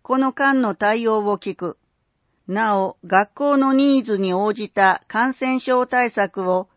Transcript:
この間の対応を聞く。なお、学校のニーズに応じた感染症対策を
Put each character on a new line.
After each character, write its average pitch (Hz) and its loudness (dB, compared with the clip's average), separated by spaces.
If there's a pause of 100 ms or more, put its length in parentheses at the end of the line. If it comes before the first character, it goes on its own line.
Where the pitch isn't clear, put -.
こ 262 -2
の 269 0
間 269 2
の 208 -2
対 226 0
応 220 2
を 208 -2
聞 - -8
く。 175 -8 (680)
な 208 0
お、 190 -2
学 190 0
校 285 0
の 269 2
ニ 277 4
ー 220 -4
ズ 214 -2
に 190 -2
応 208 0
じ 214 -8
た 190 2
感 247 -2
染 262 -2
症 254 0
対 247 0
策 190 -2
を 185 -2